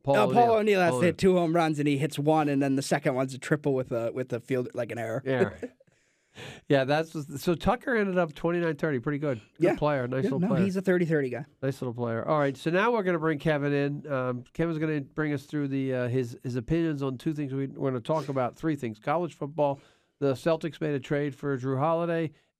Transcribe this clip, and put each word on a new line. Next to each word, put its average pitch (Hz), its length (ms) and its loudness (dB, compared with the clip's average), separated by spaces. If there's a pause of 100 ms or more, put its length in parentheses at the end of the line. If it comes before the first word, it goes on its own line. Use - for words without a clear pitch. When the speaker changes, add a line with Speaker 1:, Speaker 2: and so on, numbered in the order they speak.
Speaker 1:
Paul 139 140 4
Speaker 2:
Oh, 202 160 4
Paul 240 100 8
Speaker 1:
O'Neal. 233 120 6
Speaker 2:
O'Neal 208 260 4
has 170 100 4
Speaker 1:
Paul 123 100 2
Speaker 2:
to 175 40 4
hit 175 180 0
Speaker 1:
O'Neal. 185 120 8
Speaker 2:
two 180 40 4
home 165 160 2
runs, 156 240 2
and 147 80 2
he 143 100 2
hits 147 220 -2
one, 151 300 4
and 139 120 2
then 139 140 2
the 135 60 0
second 143 340 0
one's 131 180 -2
a 123 60 -10
triple 147 360 0
with 127 180 -2
a, 117 200 -2
with 127 160 -4
the 117 120 -4
field, 123 320 -2
like, 117 180 -4
an 110 60 -6
error. 113 280 -4
Speaker 1:
Yeah. 131 300 2
Speaker 2:
<laughs> - 40 -18 (1080)
Speaker 1:
Yeah, 139 180 4
that's, 156 300 0 (280)
so 180 100 2
Tucker 233 420 0
ended 196 220 0
up 170 160 0
twenty-nine 170 440 -2
thirty. 151 200 0
Pretty 143 220 -2
good. 139 200 -2 (200)
Good 156 80 -2
Speaker 2:
Yeah. - 80 2
Speaker 1:
player. 143 320 0
Nice 131 160 -2
Speaker 2:
Yeah, 196 80 0
Speaker 1:
little - 80 -2
Speaker 2:
no, 180 80 0
Speaker 1:
player. 190 160 2
Speaker 2:
he's 190 120 0
a 190 60 -2
thirty 180 240 2
thirty 147 240 2
guy. 117 160 -6 (160)
Speaker 1:
Nice 135 180 -2
little 127 140 -4
player. 117 340 -4
All 156 120 2
right, 143 180 0
so - 140 -4
now 202 200 2
we're 226 120 0
gonna 180 160 0
bring 156 180 0
Kevin 147 340 0
in. 143 400 -2
Um, 127 320 -2 (100)
Kevin's 165 260 -2
gonna 156 220 -2
bring 151 320 -4
us 139 100 -4
through 147 240 -4
the, 135 260 -2
uh, 123 140 0
his, 123 360 -2
his 123 120 -4
opinions 151 480 0
on 131 160 -4
two 160 160 -2
things. 143 180 -6
We, 135 140 -2
we're 135 240 -4
gonna 127 100 -4
talk 151 280 -2
about 127 260 -2
three 160 200 -2
things: 117 220 -6
college 160 380 -4
football, 143 440 -2 (400)
the 139 140 2
Celtics 160 480 -2
made 151 140 -2
a 135 40 -2
trade 143 360 -2
for 143 200 -4
Jrue 131 220 -2
Holiday, 165 540 0 (280)